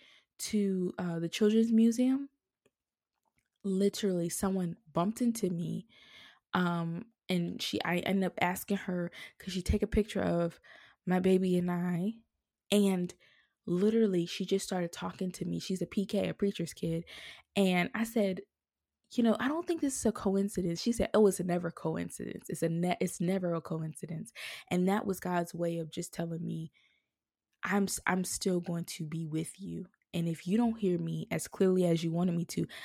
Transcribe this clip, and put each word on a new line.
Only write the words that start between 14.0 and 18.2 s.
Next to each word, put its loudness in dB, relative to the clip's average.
she -6
just 0
started -2
talking -6
to -8
me. -4
She's -4
a -4
P -2
K, 0
a -4
preacher's -2
kid. -4
And 4
I 0
said, 0